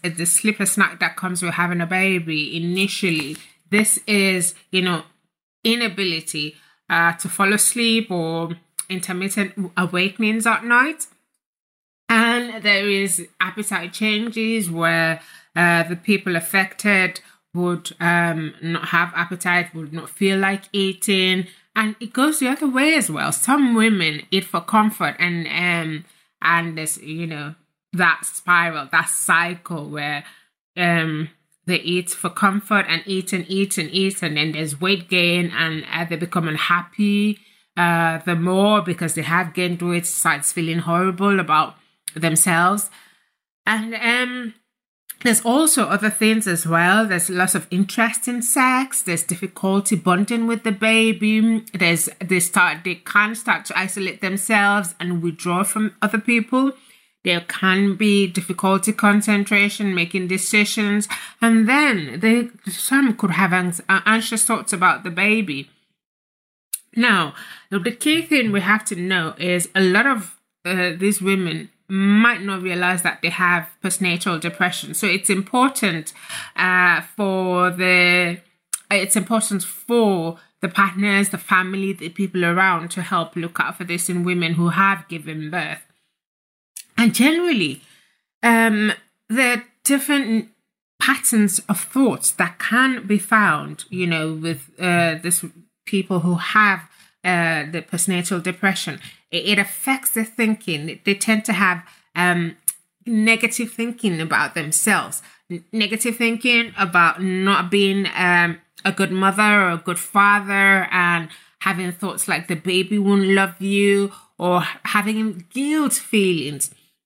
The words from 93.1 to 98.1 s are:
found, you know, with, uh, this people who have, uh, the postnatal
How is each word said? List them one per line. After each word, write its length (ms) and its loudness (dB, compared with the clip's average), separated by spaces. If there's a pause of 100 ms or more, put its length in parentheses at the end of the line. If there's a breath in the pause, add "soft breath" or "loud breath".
found, 720 0
you 160 -2
know, 260 -2
with, 380 -6 (100)
uh, 360 0
this 280 -4 (400)
people 360 -2
who 160 2
have, 520 2 (340 soft breath)
uh, 480 0
the 120 -6
postnatal 600 -2